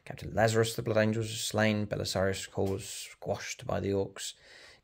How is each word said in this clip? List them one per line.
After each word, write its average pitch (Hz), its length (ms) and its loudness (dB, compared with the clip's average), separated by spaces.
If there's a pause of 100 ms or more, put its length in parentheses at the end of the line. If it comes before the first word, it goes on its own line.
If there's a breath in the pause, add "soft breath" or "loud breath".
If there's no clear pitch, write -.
Captain - 300 -10
Lazarus, 110 420 4
the 120 60 -4
Blood 110 160 2
Angels, 107 300 2
was 110 120 -6
slain. 107 460 2
Belisarius 98 640 0
Cawl 98 200 0
was 98 160 -2
squashed - 840 -8
by 95 140 -2
the 98 100 0
Orcs. 98 440 -2 (500 loud breath)